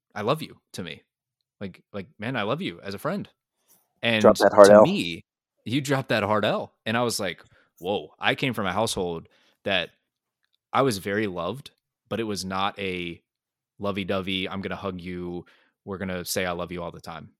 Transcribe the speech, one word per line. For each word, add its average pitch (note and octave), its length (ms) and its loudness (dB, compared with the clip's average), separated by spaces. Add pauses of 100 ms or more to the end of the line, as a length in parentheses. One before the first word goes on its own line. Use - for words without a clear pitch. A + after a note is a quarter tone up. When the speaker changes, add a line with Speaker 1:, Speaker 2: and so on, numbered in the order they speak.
(140)
Speaker 1:
"I G#2+ 80 -8
love C#3+ 200 -2
you" - 160 -16 (160)
to - 80 -10
me. E2 200 -12 (580)
Like, - 220 -12 (100)
like, G2 160 -12 (100)
"Man, G#3 180 -6
I A2 60 -2
love B2 180 -2
you G2+ 220 -8
as G2+ 120 -10
a G2 40 -12
friend." G3 300 -6 (720)
And A2+ 200 2
Speaker 2:
Drop G#2+ 160 6
that G2+ 140 4
hard G2+ 140 12
Speaker 1:
to G#2 80 12
Speaker 2:
L. G#2+ 80 12
Speaker 1:
me, G#2+ 420 0 (400)
you B2 160 -2
dropped C3+ 280 -2
that A2 160 2
hard G#2 200 0
L. C#3+ 300 -2 (100)
And A2 120 -2
I B2 60 2
was A2+ 180 -2
like, F2+ 220 -6 (360)
"Whoa." E2+ 400 -4
I G#2+ 160 0
came B2+ 200 -2
from G#2 120 -4
a F2+ 60 -2
household F2+ 560 -4 (360)
that F#2 260 0 (840)
I B2 100 2
was A#2+ 160 0
very G#2 280 -2
loved, F#2 440 -6 (380)
but G#2 100 -6
it A#2 60 -4
was G2 200 -6
not F#2+ 340 -4
a F2+ 440 -8 (560)
lovey-dovey, F#2+ 680 -4
"I'm G2 120 -8
gonna F#2 160 -8
hug F#2 240 -10
you, F2 460 -10 (380)
we're G2 140 -10
gonna F#2 260 -8
say F#2 220 -4
I F2+ 60 -4
love F2 200 -8
you F2 100 -8
all E2+ 80 -10
the E2 100 -20
time." D#2+ 400 -16